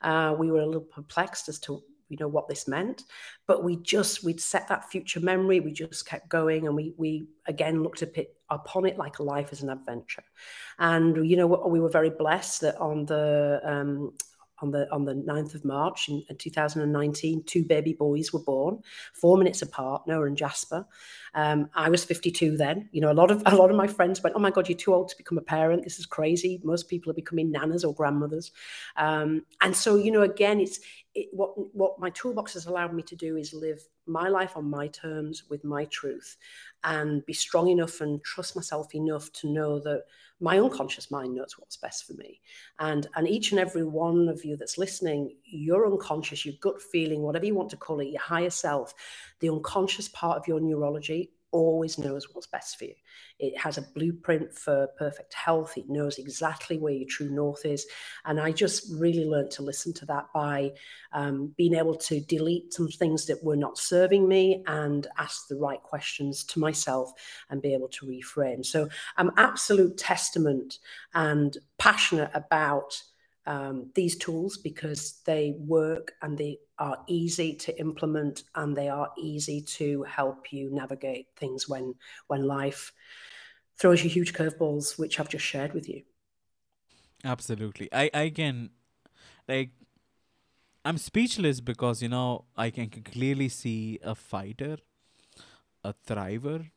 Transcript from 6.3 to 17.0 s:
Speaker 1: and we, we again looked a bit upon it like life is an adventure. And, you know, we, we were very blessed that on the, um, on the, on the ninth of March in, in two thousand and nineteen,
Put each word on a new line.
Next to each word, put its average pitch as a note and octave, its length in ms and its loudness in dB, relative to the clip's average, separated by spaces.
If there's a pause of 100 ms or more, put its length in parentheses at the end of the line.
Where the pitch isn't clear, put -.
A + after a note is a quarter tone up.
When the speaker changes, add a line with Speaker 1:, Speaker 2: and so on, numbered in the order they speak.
Speaker 1:
and D3 80 0
we, D#3 220 -4
we D#3 300 -2 (200)
again D#3+ 340 0
looked D#3+ 200 -4
a D#3+ 60 -4
bit - 280 -8 (140)
upon D3+ 360 -2
it F#3 120 0
like D3 240 -8
life C#3+ 320 -2
is C#3 100 -8
an C3+ 60 -4
adventure. C3 560 -10 (540)
And, E3 460 6
you F3 120 6
know, F3 100 6
we, F3 240 4
we E3 80 4
were E3 80 4
very D#3+ 220 6
blessed D#3 500 0
that D#3 180 2
on D3+ 280 -2
the, D3 580 2
um, C#3+ 520 -2 (460)
on C#3+ 100 -2
the, C#3+ 200 0
on C#3+ 140 -2
the C3+ 100 -4
ninth D3+ 400 -4
of D3 80 -12
March D3 460 -2
in, D3 200 -4
in - 60 -12
two - 140 -10
thousand D3+ 320 0
and D3 100 2
nineteen, D3+ 520 0